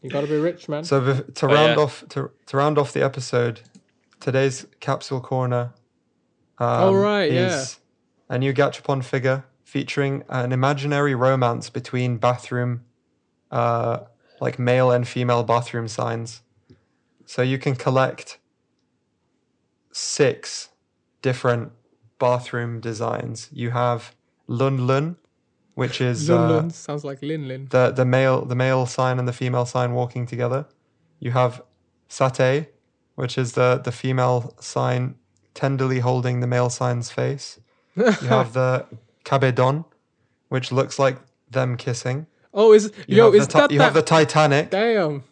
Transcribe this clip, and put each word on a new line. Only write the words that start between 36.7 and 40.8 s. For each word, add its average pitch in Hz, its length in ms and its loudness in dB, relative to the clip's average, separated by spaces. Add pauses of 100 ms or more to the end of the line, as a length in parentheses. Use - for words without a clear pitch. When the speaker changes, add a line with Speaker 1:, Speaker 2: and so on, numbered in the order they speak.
Speaker 2:
sign's 123 400 -4
face. 131 480 -6 (380)
You 196 80 0 (240)
have 123 240 2
Speaker 1:
<laughs> 127 80 0
Speaker 2:
the 127 260 0 (380)
Cabedon, 131 600 2 (640)
which 127 220 -6
looks 131 280 -2